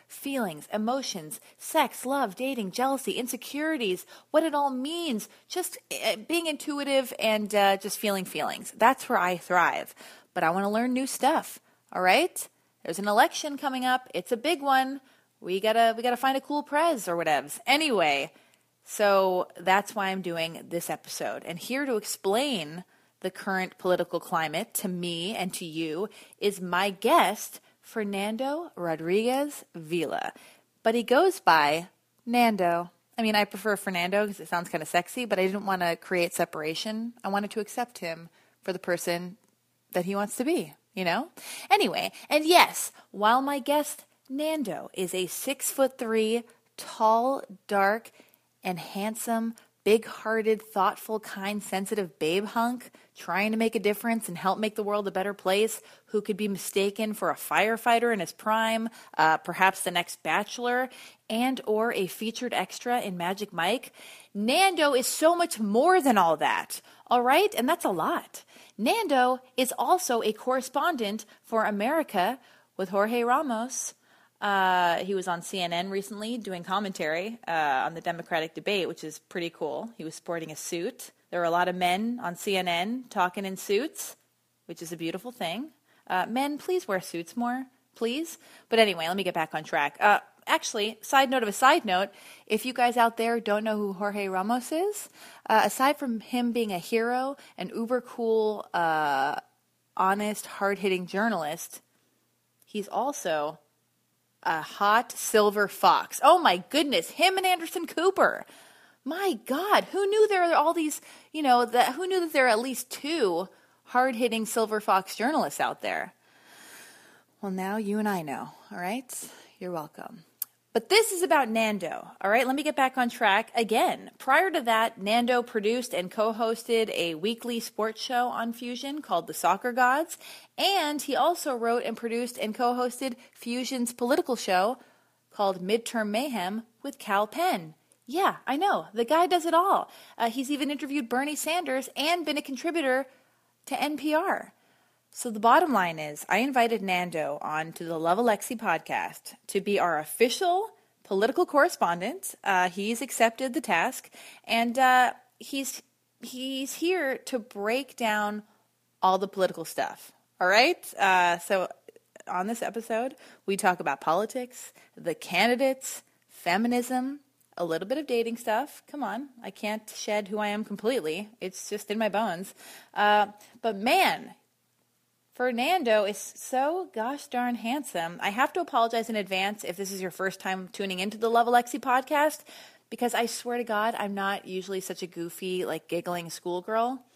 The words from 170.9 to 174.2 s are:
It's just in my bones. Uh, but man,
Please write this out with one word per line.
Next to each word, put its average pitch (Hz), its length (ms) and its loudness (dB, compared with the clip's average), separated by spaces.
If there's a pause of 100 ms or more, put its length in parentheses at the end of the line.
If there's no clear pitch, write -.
It's - 300 -10
just 208 180 -8
in 208 80 -4
my 220 120 0
bones. 190 440 -4 (400)
Uh, 208 340 4 (360)
but 226 120 -2
man, 240 600 2 (960)